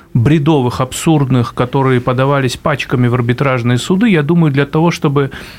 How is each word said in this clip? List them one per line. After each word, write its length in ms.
бредовых, 640
абсурдных, 720
которые 460
подавались 560
пачками 520
в 60
арбитражные 640
суды, 300
я 140
думаю, 300
для 140
того, 260
чтобы, 400